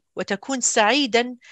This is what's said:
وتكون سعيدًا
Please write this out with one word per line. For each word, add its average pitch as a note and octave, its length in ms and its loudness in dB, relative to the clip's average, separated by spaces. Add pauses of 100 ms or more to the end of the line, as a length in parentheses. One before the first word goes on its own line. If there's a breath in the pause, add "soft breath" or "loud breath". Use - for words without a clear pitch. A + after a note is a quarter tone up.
(160)
وتكون G3+ 440 -6
سعيدًا A#3+ 760 0 (160 loud breath)